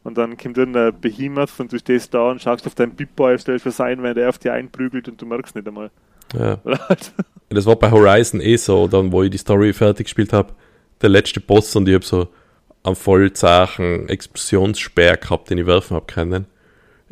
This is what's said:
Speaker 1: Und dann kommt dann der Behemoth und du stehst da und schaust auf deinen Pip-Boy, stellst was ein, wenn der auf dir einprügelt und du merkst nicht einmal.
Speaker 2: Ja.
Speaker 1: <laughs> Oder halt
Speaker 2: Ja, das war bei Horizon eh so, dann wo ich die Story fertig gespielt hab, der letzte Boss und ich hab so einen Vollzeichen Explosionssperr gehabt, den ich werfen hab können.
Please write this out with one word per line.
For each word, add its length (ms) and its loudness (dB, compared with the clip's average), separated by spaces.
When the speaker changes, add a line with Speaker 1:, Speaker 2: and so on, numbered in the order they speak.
Speaker 1:
Und 140 -10
dann 200 -4
kommt 200 -10
dann 160 0
der 200 2
Behemoth 680 -6
und 140 -10
du 60 -6
stehst 340 -2
da 160 0
und 120 -8
schaust 240 -4
auf 100 -12
deinen 200 -4
Pip-Boy, 440 0
stellst 260 -6
was 160 -6
ein, 220 -4
wenn 120 -4
der 140 0
auf 80 -4
dir 160 -6
einprügelt 560 -8
und 120 -20
du 40 -14
merkst 300 -10
nicht 120 -12
einmal. 240 -14
Speaker 2:
Ja. 280 -4
Speaker 1:
<laughs> 20 -20
Oder 240 -4
halt 300 -2
Speaker 2:
Ja, 380 -10
das 100 2
war 100 6
bei 160 2
Horizon 480 2
eh 160 2
so, 320 2
dann 240 2
wo 120 2
ich 80 0
die 60 -8
Story 360 2
fertig 320 0
gespielt 260 -4
hab, 240 0
der 80 4
letzte 320 2
Boss 340 2
und 140 2
ich 60 6
hab 100 2
so 240 -2
einen 120 -2
Vollzeichen 1120 2
Explosionssperr 1120 0
gehabt, 320 -6
den 80 -2
ich 80 -2
werfen 300 0
hab 120 -6
können. 380 -6